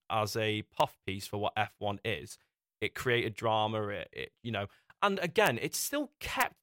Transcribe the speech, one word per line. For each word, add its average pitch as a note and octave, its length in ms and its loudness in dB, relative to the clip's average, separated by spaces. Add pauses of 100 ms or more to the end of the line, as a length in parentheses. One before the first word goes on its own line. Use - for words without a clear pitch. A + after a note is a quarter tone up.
as G#2+ 260 0
a G#2+ 280 0
puff - 420 0
piece G2 200 -6
for G#2 120 -4
what G2+ 180 0
F G#2 220 0
one G2+ 260 -2
is, F#2+ 340 -4 (440)
it A2 140 -2
created A#2+ 380 2
drama, A2 540 0
it, G2+ 240 -6
it, - 200 -10 (120)
you A#2 80 -6
know, G2+ 160 -2 (340)
and G3 180 4
again, E3+ 420 4
it D3+ 120 -4
still - 460 -2
kept - 440 -2